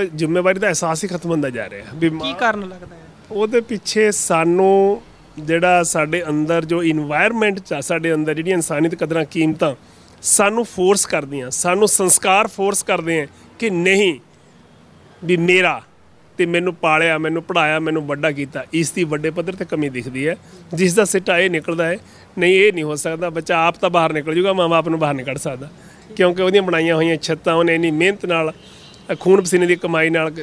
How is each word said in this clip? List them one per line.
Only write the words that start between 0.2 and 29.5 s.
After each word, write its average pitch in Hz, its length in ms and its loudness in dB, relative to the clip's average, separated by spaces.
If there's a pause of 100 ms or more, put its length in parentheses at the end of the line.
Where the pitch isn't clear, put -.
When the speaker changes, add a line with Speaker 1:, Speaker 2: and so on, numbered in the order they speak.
Speaker 1:
ਦਾ 208 80 -2
ਅਹਿਸਾਸ 160 380 -2
ਹੀ 196 40 -6
ਖਤਮ 175 220 -6
ਹੁੰਦਾ 147 200 -2
ਜਾ 110 200 -8
ਰਿਹਾ 101 140 -16 (100)
ਵੀ 160 160 2
ਮਾਂ 160 160 -8
Speaker 2:
ਕੀ 277 140 -6
ਕਾਰਨ 220 200 0
ਲੱਗਦਾ 180 360 -14
ਹੈ? 165 40 -20 (300)
Speaker 1:
ਉਹਦੇ 220 300 0
ਪਿੱਛੇ 214 500 -2
ਸਾਨੂੰ 196 920 2 (360)
ਜਿਹੜਾ 170 440 2
ਸਾਡੇ 165 460 -2
ਅੰਦਰ 156 360 0
ਜੋ 170 180 -2
environment 170 760 0
'ਚ - 140 -10
ਆ, 196 80 -4
ਸਾਡੇ 165 340 -2
ਅੰਦਰ 156 200 0
ਜਿਹੜੀਆਂ 165 220 -2
ਇਨਸਾਨੀਅਤ 160 380 0
ਕਦਰਾਂ 165 300 -2
ਕੀਮਤਾਂ 156 500 0 (480)
ਸਾਨੂੰ 214 420 2
force 196 420 2
ਕਰਦੀਆਂ, 139 440 -6
ਸਾਨੂੰ 190 380 0
ਸੰਸਕਾਰ 196 580 2
force 196 360 -2
ਕਰਦੇ 165 380 -2
ਹੈ 139 60 -6 (320)
ਕਿ 226 120 -2
ਨਹੀਂ 185 480 2 (1040)
ਵੀ 175 120 2
ਮੇਰਾ 170 460 2 (560)
ਤੇ 180 80 2
ਮੈਨੂੰ 175 280 -2
ਪਾਲਿਆ, 160 440 2
ਮੈਨੂੰ 160 240 -2
ਪੜ੍ਹਾਇਆ, 160 360 0
ਮੈਨੂੰ 156 280 -4
ਵੱਡਾ 147 260 -2
ਕੀਤਾ, 139 400 -8
ਇਸ 160 180 0
ਦੀ 185 140 -2
ਵੱਡੇ 151 260 -4
ਪੱਧਰ 170 220 -6
'ਤੇ 185 120 -8
ਕਮੀ 156 240 -4
ਦਿਖਦੀ 127 400 -6
ਹੈ, 180 80 -4 (380)
ਜਿਸ 175 200 2
ਦਾ 214 100 6
ਸਿੱਟਾ 185 340 0
ਇਹ 185 120 2
ਨਿਕਲਦਾ 165 360 -2
ਹੈ। 170 100 -2 (420)
ਨਹੀਂ, 180 160 4
ਇਹ 196 180 4
ਨਹੀਂ 165 120 -4
ਹੋ 151 120 -4
ਸਕਦਾ, 165 340 -4
ਬੱਚਾ 165 360 0
ਆਪ 170 100 0
ਤਾਂ 180 140 0
ਬਾਹਰ 165 220 2
ਨਿਕਲ 156 220 -4
ਜੂਗਾ, 190 180 2
ਮਾਂ 180 160 2
ਬਾਪ 165 200 2
ਨੂੰ 160 100 0
ਬਾਹਰ 147 160 0
ਨਹੀਂ 131 120 -8
ਕੱਢ 135 120 -8
ਸਕਦਾ, 139 320 -10 (460)
ਕਿਉਂਕਿ 180 260 2
ਉਹਦੀਆਂ 190 200 4
ਬਣਾਈਆਂ 165 340 2
ਹੋਈਆਂ 165 200 2
ਛੱਤਾਂ, 165 380 -2
ਉਹਨੇ 170 200 4
ਇੰਨੀ 165 160 0
ਮਿਹਨਤ 180 360 0
ਨਾਲ, 165 260 -2 (680)
ਖੂਨ 190 200 6
ਪਸੀਨੇ 175 260 2